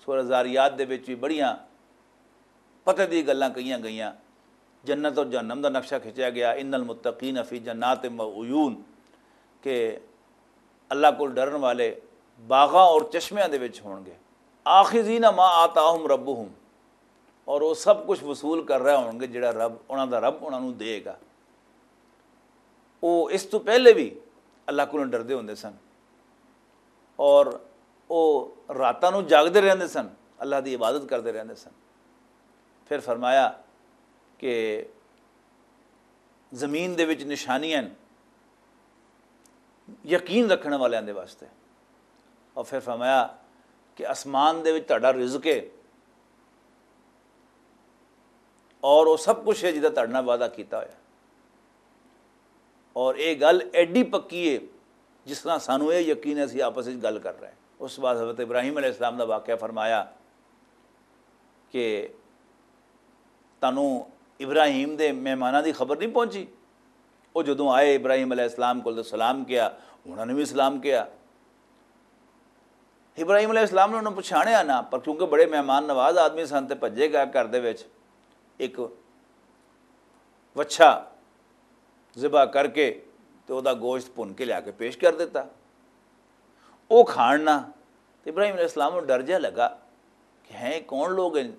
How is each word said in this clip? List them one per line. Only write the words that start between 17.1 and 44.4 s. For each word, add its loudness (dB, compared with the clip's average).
ਔਰ -2
ਉਹ 0
ਸਭ 4
ਕੁਛ -2
ਵਸੂਲ -4
ਕਰ 0
ਰਹੇ 4
ਹੋਣਗੇ -4
ਜਿਹੜਾ -4
ਰੱਬ, -4
ਉਹਨਾਂ -4
ਦਾ -2
ਰੱਬ -2
ਉਹਨਾਂ -8
ਨੂੰ -10
ਦੇਗਾ। -10
ਉਹ 2
ਇਸ -4
ਤੋਂ -4
ਪਹਿਲੇ 8
ਵੀ 0
ਅੱਲਾਹ 0
ਕੋਲੋਂ -4
ਡਰਦੇ -6
ਹੁੰਦੇ -10
ਸਨ -16
ਔਰ 6
ਉਹ 2
ਰਾਤਾਂ 2
ਨੂੰ -2
ਜਾਗਦੇ 6
ਰਹਿੰਦੇ 2
ਸਨ, -8
ਅੱਲਾਹ -4
ਦੀ -8
ਇਬਾਦਤ -2
ਕਰਦੇ -6
ਰਹਿੰਦੇ -12
ਸਨ। -20
ਫਿਰ -4
ਫਰਮਾਇਆ 0
ਕਿ -4
ਜ਼ਮੀਨ -6
ਦੇ 2
ਵਿੱਚ -4
ਨਿਸ਼ਾਨੀਆਂ -4
ਹਨ -10
ਯਕੀਨ 0
ਰੱਖਣ 0
ਵਾਲਿਆਂ 0
ਦੇ -10
ਵਾਸਤੇ। -16
ਔਰ -10
ਫਿਰ -8
ਫਰਮਾਇਆ 0
ਕਿ -8
ਅਸਮਾਨ 0